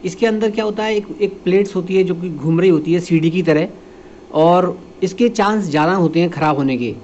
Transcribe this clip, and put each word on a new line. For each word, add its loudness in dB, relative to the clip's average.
इसके -2
अंदर 0
क्या -4
होता -4
है, -2
एक, -4
एक -2
plates 0
होती -4
है 4
जो -2
कि -8
घूम -2
रही 4
होती 2
है 2
सीडी 0
की 0
तरह, 2
और 2
इसके 0
chance 0
ज़्यादा 0
होते 2
हैं 2
ख़राब -2
होने -2
के। -4